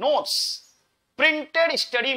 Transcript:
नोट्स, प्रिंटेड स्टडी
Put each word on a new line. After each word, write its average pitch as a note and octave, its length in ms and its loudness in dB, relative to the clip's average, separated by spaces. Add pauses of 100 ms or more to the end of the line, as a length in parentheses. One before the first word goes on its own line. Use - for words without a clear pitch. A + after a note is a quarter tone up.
नोट्स, C4 340 0 (840)
प्रिंटेड D#4 580 2
स्टडी B3 400 -2